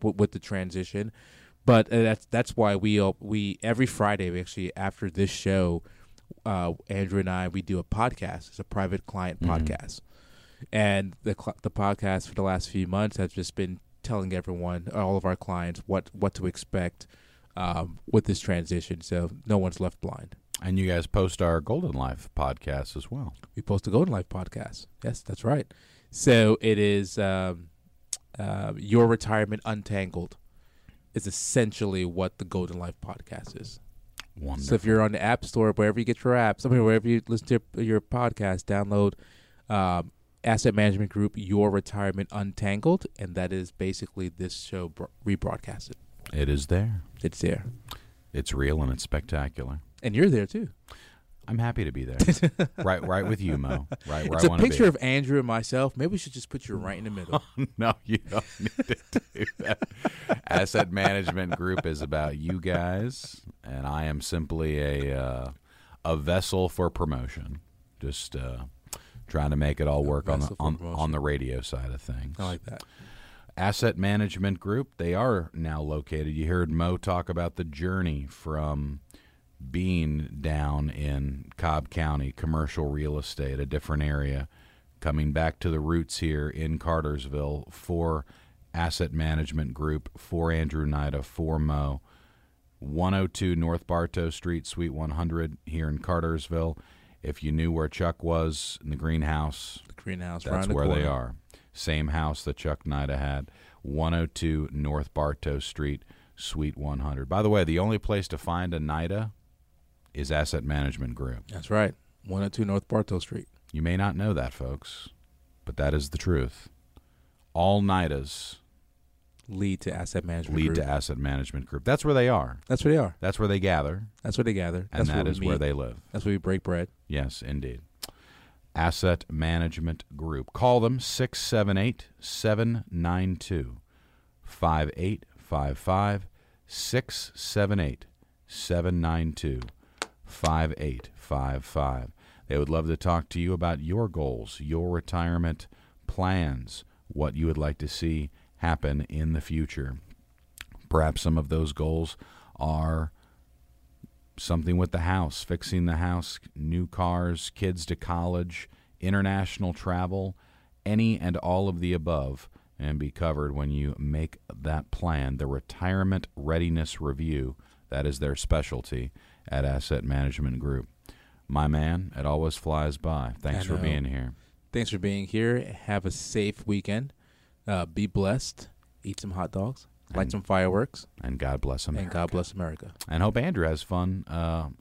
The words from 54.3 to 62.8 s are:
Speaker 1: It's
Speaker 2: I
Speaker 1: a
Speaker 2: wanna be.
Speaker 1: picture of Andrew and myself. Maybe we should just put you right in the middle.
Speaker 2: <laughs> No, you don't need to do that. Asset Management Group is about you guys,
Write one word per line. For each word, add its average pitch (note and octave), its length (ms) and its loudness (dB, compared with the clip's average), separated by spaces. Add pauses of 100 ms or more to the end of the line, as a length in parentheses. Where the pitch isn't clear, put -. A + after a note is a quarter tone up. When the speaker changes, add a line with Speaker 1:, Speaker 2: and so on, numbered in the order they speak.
Speaker 1:
It's E2 80 6
Speaker 2:
I - 20 10
Speaker 1:
a - 40 10
Speaker 2:
wanna E3+ 120 6
be. B3 60 8
Speaker 1:
picture A#3+ 180 8
of D#3 140 8
Andrew C3+ 380 2
and B2+ 80 2
myself. B2 500 0
Maybe D#3 160 0
we G3 60 -2
should C#3 140 -8
just B2 160 -12
put - 200 -8
you G2+ 80 -4
right F#2 220 -4
in G#2+ 60 -10
the G#2+ 60 -6
middle. G2+ 320 -2 (140)
Speaker 2:
<laughs> C3+ 220 -4
No, A2+ 160 4 (100)
you A2 140 2
don't - 260 -2 (160)
need G3+ 100 -2 (420)
to - 80 2 (140)
do G#2+ 100 -2 (140)
that. - 200 -2 (720)
Asset F#2 440 2
Management F#2 640 0
Group F2+ 300 0
is D2+ 160 -2
about D2+ 360 -2
you E2+ 220 -2
guys, F2+ 800 -2 (200)